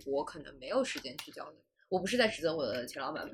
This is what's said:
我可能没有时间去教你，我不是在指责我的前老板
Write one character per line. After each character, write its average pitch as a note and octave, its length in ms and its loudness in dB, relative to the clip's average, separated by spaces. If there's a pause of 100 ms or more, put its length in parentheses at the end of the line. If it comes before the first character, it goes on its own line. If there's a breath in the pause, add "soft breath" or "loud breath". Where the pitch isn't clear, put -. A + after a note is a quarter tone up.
我 C#3 180 2
可 - 140 -8
能 C#3 200 -12
没 B2+ 100 -10
有 B3+ 140 4
时 - 180 0
间 C3 180 -8
去 - 120 -10
教 D3 220 -10
你， - 60 -20 (300)
我 F#3 100 4
不 F3+ 80 2
是 A3+ 100 2
在 A3+ 120 8
指 - 140 -2
责 D#3+ 120 4
我 D3 100 2
的 A#2+ 220 0
前 C#3 160 -6
老 C#3+ 100 -2
板 - 220 -4